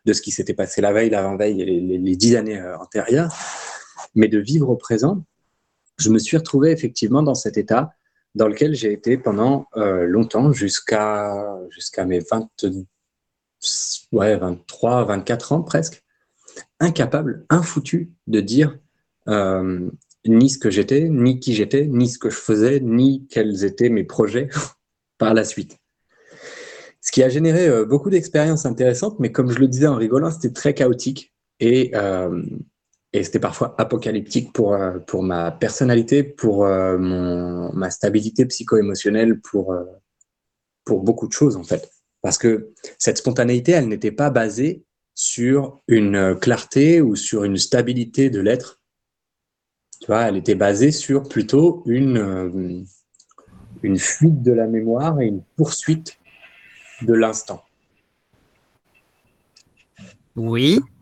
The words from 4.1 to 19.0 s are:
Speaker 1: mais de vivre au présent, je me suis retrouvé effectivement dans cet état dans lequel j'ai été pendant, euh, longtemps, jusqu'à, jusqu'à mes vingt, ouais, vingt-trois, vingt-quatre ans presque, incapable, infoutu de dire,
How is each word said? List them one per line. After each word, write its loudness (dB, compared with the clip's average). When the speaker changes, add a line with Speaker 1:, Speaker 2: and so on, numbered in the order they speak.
Speaker 1:
mais 6
de 2
vivre 0
au 2
présent, -2
je -2
me 6
suis -2
retrouvé 2
effectivement 0
dans 0
cet -6
état -2
dans 2
lequel 0
j'ai -2
été 0
pendant, 0
euh, 0
longtemps, 2
jusqu'à, -2
jusqu'à -8
mes 0
vingt, -4
ouais, 2
vingt-trois, -2
vingt-quatre -4
ans 0
presque, -4
incapable, -2
infoutu -2
de 0
dire, 0